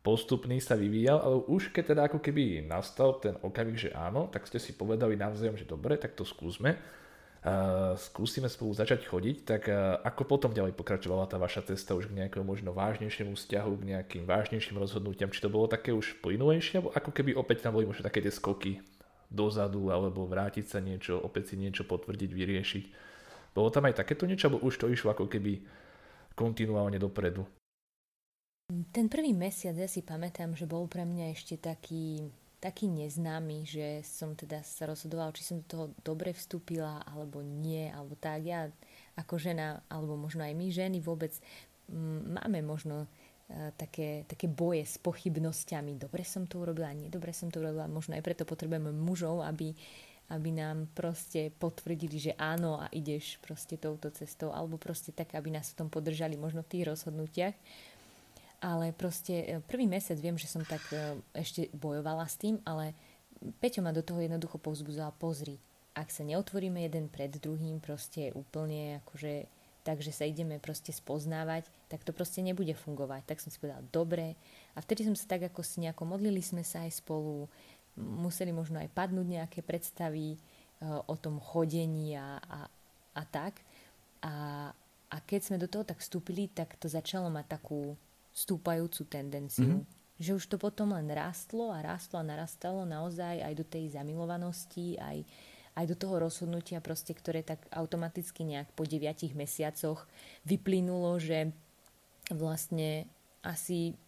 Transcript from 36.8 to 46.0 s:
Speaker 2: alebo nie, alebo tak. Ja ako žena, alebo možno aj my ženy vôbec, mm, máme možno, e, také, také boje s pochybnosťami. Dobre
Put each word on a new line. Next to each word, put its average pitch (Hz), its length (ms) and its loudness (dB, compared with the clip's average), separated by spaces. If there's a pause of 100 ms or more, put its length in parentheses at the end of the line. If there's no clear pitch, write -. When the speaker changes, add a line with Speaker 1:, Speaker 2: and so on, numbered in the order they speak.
Speaker 2:
alebo 147 320 -8
nie, 156 480 -2
alebo 143 240 -8
tak. 156 320 -4
Ja 170 240 -2 (480)
ako 165 240 -6
žena, 160 260 0 (220)
alebo 151 320 -4
možno 156 240 -4
aj 147 80 -4
my 175 160 0
ženy 185 320 2
vôbec, 160 320 -2 (560)
mm, 160 320 -2 (160)
máme 190 240 0
možno, 151 480 -4 (400)
e, 151 240 -6
také, 151 560 -6
také - 240 -4
boje 165 320 2
s - 160 -8
pochybnosťami. 160 960 -2
Dobre 139 240 -6